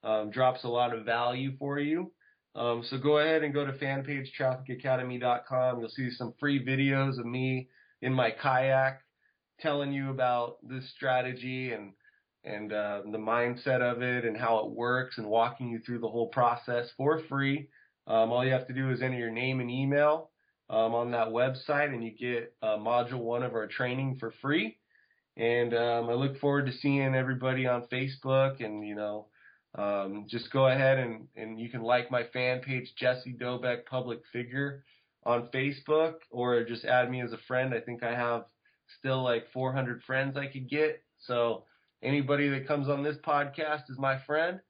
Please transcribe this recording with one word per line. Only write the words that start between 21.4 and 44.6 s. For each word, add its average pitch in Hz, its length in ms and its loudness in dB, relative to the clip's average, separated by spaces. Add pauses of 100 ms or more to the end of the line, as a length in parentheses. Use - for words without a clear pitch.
and 117 80 -6
you 117 80 -6
get, 117 500 -4
uh, 107 160 0
module 120 440 0
one 120 240 -2
of 123 100 -4
our 107 140 -2
training 131 500 -2
for 117 140 -8 (100)
free. 175 360 0 (580)
And, 120 360 2
um, 117 380 2
I 120 40 2
look 135 240 0
forward 143 280 2
to 127 60 -2
seeing 139 420 2
everybody 127 520 0
on 120 200 0
Facebook, 135 800 2
and, 107 220 -6
you 104 100 -6
know, 104 320 -6 (480)
um, 101 520 -2
just - 220 -8
go 135 160 6
ahead 135 320 6
and, 117 380 -4
and 110 240 -10
you 117 80 -6
can 117 140 -6
like 120 280 2
my 123 140 0
fan 127 360 -2
page, 131 360 -6
Jesse 127 380 0
Dobeck 123 520 -4
Public 120 340 -4 (120)
Figure, 135 500 -4 (420)
on 120 260 2
Facebook, 151 640 0 (160)
or 120 340 2
just 117 200 -6
add 123 240 4
me 127 120 -4
as 117 120 -4
a 110 140 -10
friend. 131 260 0
I 113 80 0
think 120 220 -10
I 120 120 -2
have 120 320 -2 (520)
still, 131 240 0
like, 120 300 0
four 131 200 -2
hundred 131 300 -2
friends 135 340 -2
I 139 120 -4
could 135 200 -10
get. 151 340 2 (180)
So 120 440 0 (380)
anybody 143 460 2
that 135 180 -2
comes 143 220 0
on 139 140 0
this 147 160 -2
podcast 151 720 -2
is 131 100 -12
my 135 280 0
friend. 165 440 0